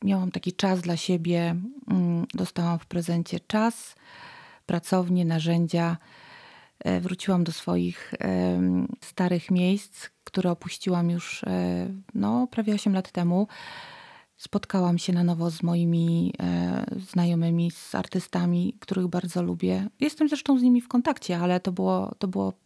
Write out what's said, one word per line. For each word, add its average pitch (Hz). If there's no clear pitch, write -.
Miałam 190
taki 180
czas 185
dla 170
siebie, 170
mm, 175
dostałam 170
w -
prezencie 170
czas, -
pracownię, 180
narzędzia. 170
E, 180
wróciłam 180
do 165
swoich, 175
em, 90
starych 180
miejsc, 185
które 180
opuściłam 175
już, -
e, 180
no, 220
prawie 214
osiem 202
lat 190
temu. 180
Spotkałam 180
się 180
na 175
nowo 170
z 160
moimi, 170
e, -
znajomymi, 170
z -
artystami, 180
których 185
bardzo 175
lubię. 185
Jestem 302
zresztą 277
z -
nimi 247
w 240
kontakcie, 240
ale 180
to 185
było, 185
to 202
było 190